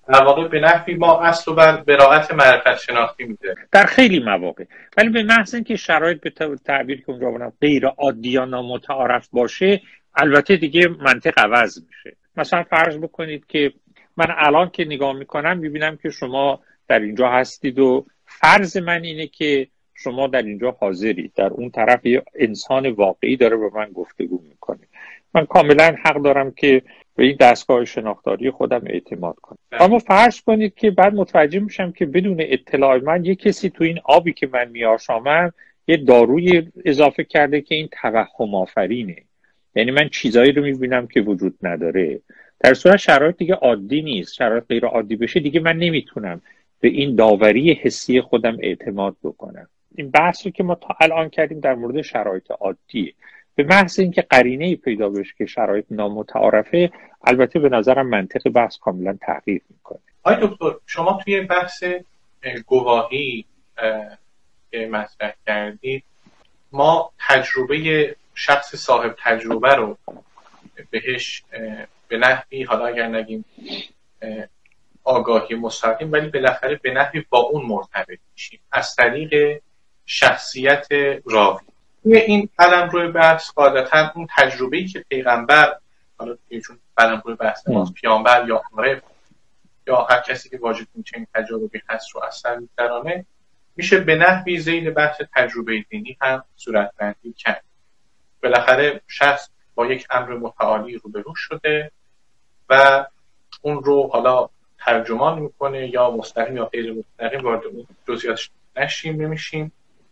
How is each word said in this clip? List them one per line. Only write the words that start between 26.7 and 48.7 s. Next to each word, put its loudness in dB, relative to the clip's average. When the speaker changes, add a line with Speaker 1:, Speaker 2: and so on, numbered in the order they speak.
Speaker 2:
به 4
این 2
دستگاه 6
شناختاری -6
خودم -4
اعتماد -8
کنم. -20
Speaker 1:
بله. 0
Speaker 2:
اما 6
فرض 4
کنید 0
که 2
بعد 4
متوجه 0
می‌شم -6
که -4
بدون 0
اطلاع 0
من -2
یه 0
کسی -2
تو -4
این -4
آبی 4
که -6
من -4
می‌آشامم 0
یه 4
داروی 4
اضافه 2
کرده 0
که -6
این -4
توهم -2
آفرینه، -4
یعنی 0
من 0
چیزایی 4
رو 0
می‌بینم -2
که 0
وجود -4
نداره. -4
در 6
صورت 6
شرایط 4
دیگه -2
عادی 0
نیست، -8
شرایط -2
غیر -2
عادی -4
بشه -2
دیگه -2
من 0
نمی‌تونم -6
به 2
این 0
داوری 4
حسی 0
خودم -2
اعتماد -6